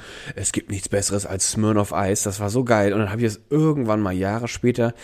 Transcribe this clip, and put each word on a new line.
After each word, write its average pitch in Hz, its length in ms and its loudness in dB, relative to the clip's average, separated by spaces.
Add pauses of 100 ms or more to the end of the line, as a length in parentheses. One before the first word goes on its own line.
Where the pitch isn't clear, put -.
(360)
„Es - 160 -4
gibt - 180 -4
nichts 98 200 -6
Besseres 101 360 0
als - 260 -2
Smirnoff 107 420 2
Eis.“ 95 300 0
Das 98 160 -4
war 104 100 -2
so 127 140 0
geil. 104 300 4
Und 104 60 0
dann 101 120 0
hab 110 80 -4
ich 120 60 0
es 107 140 -2 (100)
irgendwann 143 520 2
mal 95 120 0
Jahre 101 340 -2
später 117 460 2 (100)